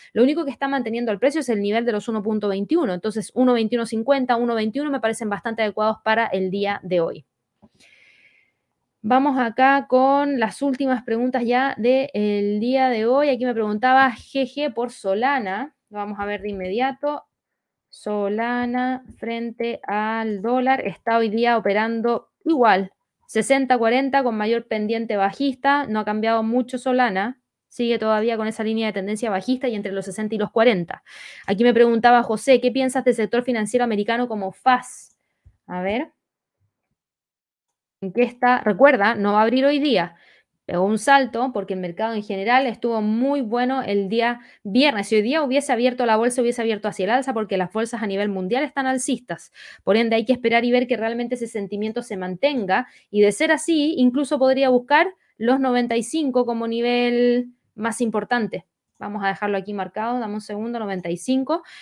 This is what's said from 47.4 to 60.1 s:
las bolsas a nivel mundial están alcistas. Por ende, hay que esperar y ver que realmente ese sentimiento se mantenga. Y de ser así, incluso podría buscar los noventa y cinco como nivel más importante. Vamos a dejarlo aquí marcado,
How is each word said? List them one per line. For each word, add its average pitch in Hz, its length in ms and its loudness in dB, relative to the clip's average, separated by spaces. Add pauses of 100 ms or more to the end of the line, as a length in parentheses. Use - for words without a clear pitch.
las 180 120 -2
bolsas 220 320 -4
a 214 40 -2
nivel 202 240 -2
mundial 196 340 -2
están 269 220 -4
alcistas. 262 640 -4 (300)
Por 202 160 2
ende, 226 180 2
hay 233 80 0
que 254 80 2
esperar 233 320 0
y 240 80 0
ver 247 140 2
que 247 100 -2
realmente 233 380 -4
ese 240 140 -6
sentimiento 214 520 -6
se 214 160 -8
mantenga. 196 720 -2 (220)
Y 208 100 2
de 208 120 6
ser 311 200 2
así, 311 460 0
incluso 254 400 2
podría 262 320 4
buscar 285 380 4 (280)
los 247 240 2
noventa 240 380 0
y 226 40 0
cinco 254 440 0
como 233 200 -4
nivel 240 840 2 (240)
más 220 260 -4
importante. 214 640 -2 (340)
Vamos 208 240 -8
a 196 60 -2
dejarlo 196 300 -2
aquí 202 160 -8
marcado, 214 440 -4